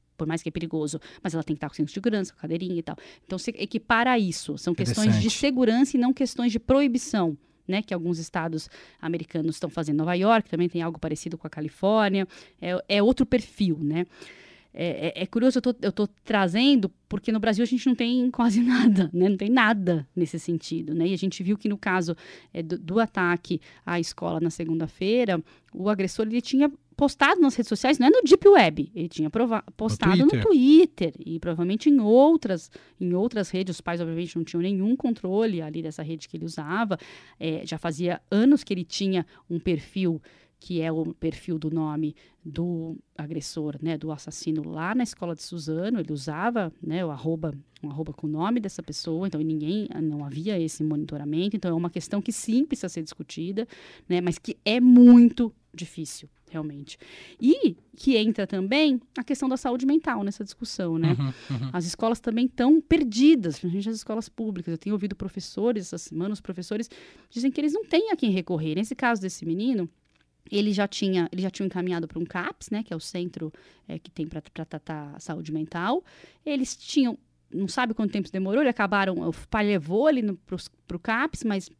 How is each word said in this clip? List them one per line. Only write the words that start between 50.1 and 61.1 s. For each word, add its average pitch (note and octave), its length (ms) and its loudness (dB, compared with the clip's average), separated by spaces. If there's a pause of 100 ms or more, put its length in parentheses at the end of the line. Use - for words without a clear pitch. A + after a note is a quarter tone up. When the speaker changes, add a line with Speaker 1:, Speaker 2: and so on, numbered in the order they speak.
Speaker 1:
havia D#3+ 340 -6
esse D#3+ 240 -4
monitoramento, D3+ 760 -4
então F#3 120 -4
é E3 40 -2
uma E3+ 160 -2
questão G3 320 -6
que A#3 100 -6
sim A#3+ 340 -2
precisa B3 220 -6
ser E3+ 160 -8
discutida, F3+ 640 -8 (400)
né, F3+ 140 0
mas F3 180 -2
que - 240 -12
é A3 160 2
muito A#3+ 760 10 (220)
difícil, D#3+ 540 -14 (200)
realmente. D3+ 480 -12 (440)
E C#4+ 340 4 (220)
que C4+ 180 2
entra G#3+ 320 2
também B3 540 2 (160)
a B3 60 -6
questão C4 260 -2
da B3+ 80 0
saúde B3 280 -2
mental C4+ 380 2
nessa G3+ 220 -6
discussão, F3 520 -6
né? D3+ 220 2